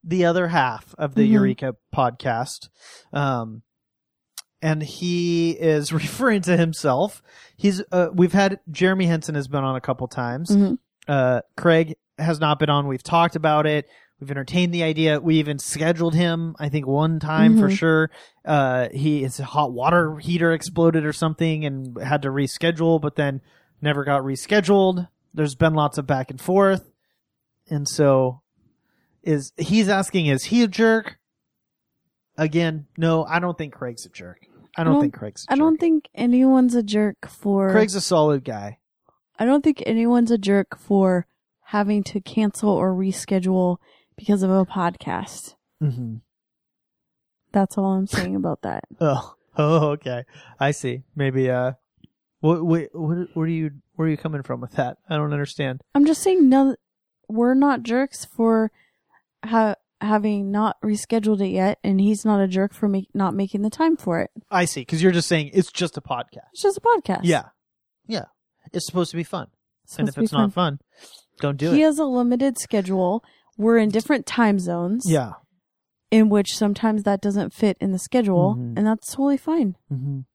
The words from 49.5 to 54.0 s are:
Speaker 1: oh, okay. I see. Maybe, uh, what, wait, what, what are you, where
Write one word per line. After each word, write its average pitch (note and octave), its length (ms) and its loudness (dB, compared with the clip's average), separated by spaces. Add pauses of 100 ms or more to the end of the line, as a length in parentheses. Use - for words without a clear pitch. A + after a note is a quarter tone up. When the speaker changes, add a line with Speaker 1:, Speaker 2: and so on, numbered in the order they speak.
Speaker 1:
oh, D3+ 340 2
okay. B2 320 -6 (360)
I C#3+ 120 2
see. C3 320 -6 (120)
Maybe, C3 360 0
uh, B2+ 220 -2 (680)
what, E3 260 0
wait, E3 280 0
what, E3+ 420 -6
what D#3+ 80 -4
are D#3+ 40 -2
you, D#3+ 240 -4 (240)
where D#3+ 120 -2